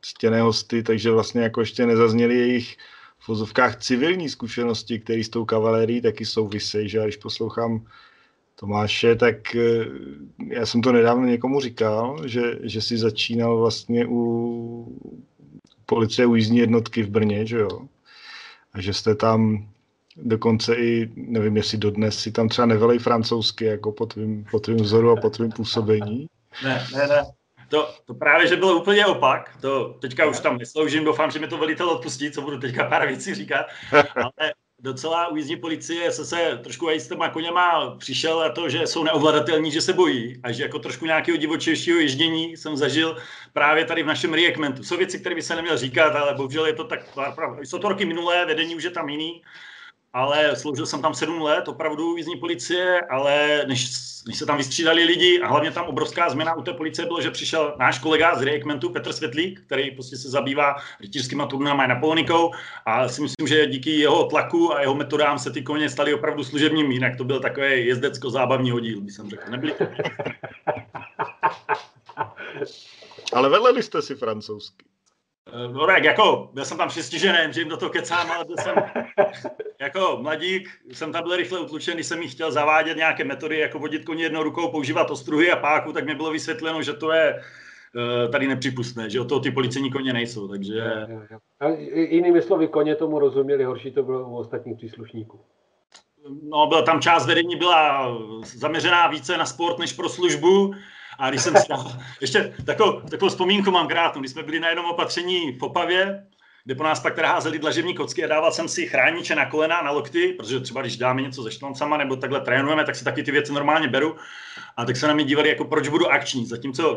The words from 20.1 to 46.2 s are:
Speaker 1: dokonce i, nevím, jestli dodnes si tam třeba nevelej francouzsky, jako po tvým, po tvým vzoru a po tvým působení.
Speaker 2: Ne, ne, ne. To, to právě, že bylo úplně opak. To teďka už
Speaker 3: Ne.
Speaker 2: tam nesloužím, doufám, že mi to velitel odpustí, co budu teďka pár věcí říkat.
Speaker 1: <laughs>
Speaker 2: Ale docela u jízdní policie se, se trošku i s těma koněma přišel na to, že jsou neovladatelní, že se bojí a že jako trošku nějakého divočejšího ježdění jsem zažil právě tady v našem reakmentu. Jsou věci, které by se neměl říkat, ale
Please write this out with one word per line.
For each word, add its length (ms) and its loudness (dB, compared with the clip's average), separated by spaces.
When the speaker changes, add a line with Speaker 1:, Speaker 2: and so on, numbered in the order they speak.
Speaker 1:
dokonce 580 2
i, 420 0
nevím, 400 0
jestli 220 0
dodnes 400 0
si 140 -6
tam 160 2
třeba 180 2
nevelej 320 6
francouzsky, 680 0
jako 280 0
po 140 -4
tvým, 440 -6
po 100 0
tvým 160 0
vzoru 340 6
a 60 8
po 140 2
tvým 220 -2
působení. 720 0
Speaker 2:
Ne, 220 -2
ne, 100 2
ne. 160 4
To, 200 2
to 80 -12
právě, 320 4
že 100 4
bylo 200 4
úplně 300 4
opak. 540 2
To 240 0
teďka 260 2
už 100 0
Speaker 3:
Ne. 60 -8
Speaker 2:
tam 160 2
nesloužím, 460 0
doufám, 260 2
že 80 -6
mi 100 -6
to 100 -6
velitel 320 0
odpustí, 400 -4
co 120 -8
budu 160 -8
teďka 260 -2
pár 220 2
věcí 280 -6
říkat. 320 -4
Speaker 1:
<laughs> 0 -
Speaker 2:
Ale 360 -2
docela 460 -2
u 80 -6
jízdní 200 -6
policie 560 -6
se, 120 -6
se 380 -2
trošku 280 -6
i 100 0
s 80 -14
těma 200 -4
koněma 720 0
přišel 420 -2
na 80 2
to, 200 -4
že 180 -2
jsou 180 -2
neovladatelní, 680 4
že 100 0
se 120 0
bojí 500 2
a 100 -6
že 100 -4
jako 160 -6
trošku 280 -8
nějakého 320 2
divočejšího 600 0
ježdění 580 0
jsem 200 -8
zažil 400 0
právě 320 4
tady 180 -2
v 40 -2
našem 280 -2
reakmentu. 480 0
Jsou 140 -6
věci, 240 -2
které 140 -4
by 80 -6
se 140 -4
neměl 220 -2
říkat, 380 2
ale 180 0